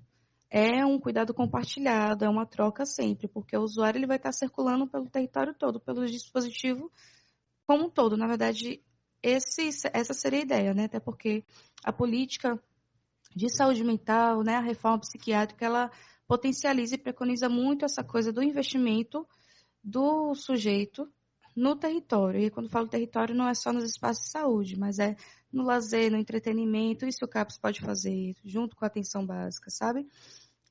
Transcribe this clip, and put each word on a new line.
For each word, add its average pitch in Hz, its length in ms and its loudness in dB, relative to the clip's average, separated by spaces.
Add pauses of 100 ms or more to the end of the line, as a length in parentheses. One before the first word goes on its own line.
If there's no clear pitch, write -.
(500)
É 233 340 4
um 277 140 4
cuidado 226 340 0
compartilhado, 233 920 0
é 214 40 4
uma 220 160 2
troca 214 380 -2
sempre, 214 440 -2
porque - 280 -8
o 214 60 2
usuário 220 380 0
ele 269 80 0
vai 269 100 2
tá 262 140 -4
circulando 262 560 0
pelo 262 200 -6
território 269 460 -2
todo, 233 260 -2
pelo 247 280 -4
dispositivo 247 840 -4 (760)
como 294 180 4
um 339 40 -6
todo. 220 280 4
Na 220 80 2
verdade, 226 560 -2 (400)
esse, 262 480 0 (240)
essa 233 200 -2
seria 269 260 0
a - 20 0
ideia, 202 320 2
né? 208 120 2
Até 220 140 -4
porque 214 440 -4 (400)
a 220 100 -2
política 240 680 -2 (760)
de 196 120 0
saúde 247 360 4
mental, 226 580 2
né, 226 140 2
a 247 60 2
reforma 226 400 0
psiquiátrica, 214 640 -2
ela 240 260 0 (360)
potencializa 254 680 0
e - 20 -12
preconiza 247 500 -2
muito 269 380 2
essa - 180 -4
coisa 226 300 0
do 240 80 -2
investimento 262 840 0 (560)
do 285 500 0
sujeito 214 720 -2 (480)
no 262 200 2
território. 233 640 0
E 214 100 2
quando 226 200 -8
falo 233 180 0
território, 233 480 -2
não 247 120 2
é 247 60 0
só - 180 -2
nos 240 120 0
espaços 233 420 -4
de - 60 -10
saúde, 208 480 0
mas 202 180 -2
é 208 180 0 (360)
no 262 120 -2
lazer, 226 480 2
no 214 60 2
entretenimento, 220 880 0
isso 254 180 -4
o - 20 -12
capes 214 300 -4
pode 208 240 -2
fazer 190 540 -4 (100)
junto 220 300 -4
com 220 100 -6
a - 20 0
atenção 196 380 -4
básica, 180 460 -8
sabe? 247 360 -2 (640)